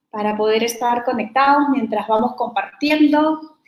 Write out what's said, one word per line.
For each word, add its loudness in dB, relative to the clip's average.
para -4
poder 0
estar -2
conectados 2
mientras -2
vamos 0
compartiendo. 0